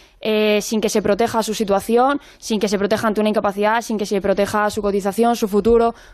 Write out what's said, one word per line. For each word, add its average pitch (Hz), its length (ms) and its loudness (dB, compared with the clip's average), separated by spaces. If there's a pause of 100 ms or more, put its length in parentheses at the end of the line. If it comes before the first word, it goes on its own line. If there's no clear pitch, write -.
(220)
eh, 214 400 2
sin 214 180 -4
que 220 80 0
se 208 140 0
proteja 214 420 0
su 214 100 -4
situación, 226 680 0 (180)
sin 214 220 -4
que 208 100 0
se 202 80 0
proteja 208 300 0
ante 214 120 0
una 214 100 2
incapacidad, 208 520 0
sin 226 160 -4
que 208 80 -4
se 196 160 -2
proteja 202 480 0
su 208 120 -6
cotización, 202 540 0
su 220 140 -2
futuro. 226 440 2 (200)